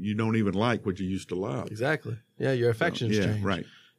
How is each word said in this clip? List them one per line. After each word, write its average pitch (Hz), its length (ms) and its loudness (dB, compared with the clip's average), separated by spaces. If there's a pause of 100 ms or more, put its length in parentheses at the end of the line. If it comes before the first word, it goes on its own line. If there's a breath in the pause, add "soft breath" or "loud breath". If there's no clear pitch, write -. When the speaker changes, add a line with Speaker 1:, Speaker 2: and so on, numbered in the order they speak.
Speaker 1:
you 104 140 -2
don't 110 200 2
even 101 200 2
like 110 300 2
what 92 140 -2
you 95 80 -4
used 95 220 -4
to 87 80 -4
love. 120 340 -4
Speaker 2:
Exactly. 117 460 -2 (200)
Yeah, 131 140 0
your 120 220 2
Speaker 1:
So, 110 40 0
Speaker 2:
affections 117 400 0
Speaker 1:
yeah, 98 100 4
Speaker 2:
change. 107 180 0
Speaker 1:
right. 95 220 0 (320 loud breath)